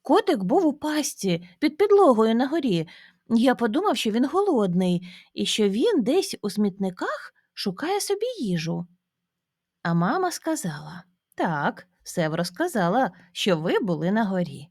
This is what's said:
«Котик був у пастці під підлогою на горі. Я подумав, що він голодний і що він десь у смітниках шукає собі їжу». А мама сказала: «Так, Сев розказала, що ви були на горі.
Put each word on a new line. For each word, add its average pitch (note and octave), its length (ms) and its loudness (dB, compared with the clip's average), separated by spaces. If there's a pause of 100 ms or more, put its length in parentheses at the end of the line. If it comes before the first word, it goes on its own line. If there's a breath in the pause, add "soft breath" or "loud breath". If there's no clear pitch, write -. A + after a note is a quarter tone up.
«Котик D#4+ 400 2
був D4+ 240 2
у D4 60 2
пастці C#4 760 -4 (100)
під D4+ 180 0
підлогою D4+ 580 6
на B3 120 2
горі. B3+ 420 0 (400 loud breath)
Я A#3+ 260 4
подумав, C#4 420 0
що - 140 -2
він A#3+ 160 2
голодний F#3 840 2 (260 loud breath)
і G3+ 120 -2
що G#3 220 2
він C#4 340 2
десь C#4+ 400 0
у G#3 80 -4
смітниках G3+ 840 -4 (200)
шукає D4+ 460 -4
собі G4+ 260 -4 (140)
їжу». E3+ 460 -4 (960)
А E3+ 120 -2
мама F4 360 0
сказала: F3 720 -8 (300)
«Так, E3+ 520 -2 (160)
Сев D#3+ 320 -2
розказала, G#3+ 760 0 (220 loud breath)
що F#3+ 240 0
ви F#3+ 220 0
були F3 320 -2
на A3 140 2
горі. F3 460 -4